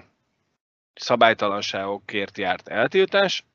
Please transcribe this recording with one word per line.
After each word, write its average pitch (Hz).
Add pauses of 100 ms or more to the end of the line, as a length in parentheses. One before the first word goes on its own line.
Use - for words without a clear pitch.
(920)
szabálytalanságokért 101
járt 92
eltiltás, 190